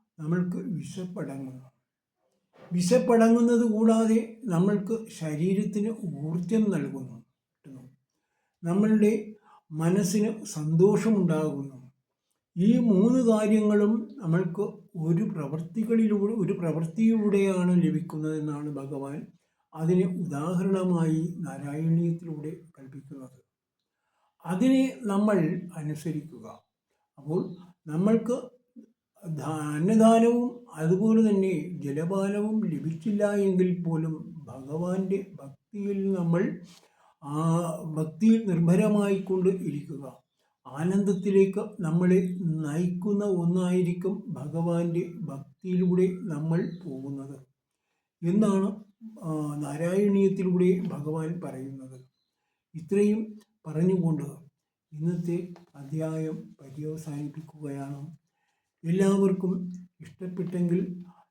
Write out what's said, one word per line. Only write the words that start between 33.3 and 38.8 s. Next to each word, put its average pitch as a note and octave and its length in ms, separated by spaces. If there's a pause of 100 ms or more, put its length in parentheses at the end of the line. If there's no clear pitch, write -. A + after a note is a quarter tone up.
എങ്കിൽ F#3 500
പോലും D#3+ 640
ഭഗവാന്റെ F3+ 800 (140)
ഭക്തിയിൽ G3 720
നമ്മൾ F3 480 (640)
ആ D#3+ 360 (340)
ഭക്തിയിൽ A3 520
നിർഭരമായിക്കൊണ്ട് F#3+ 1000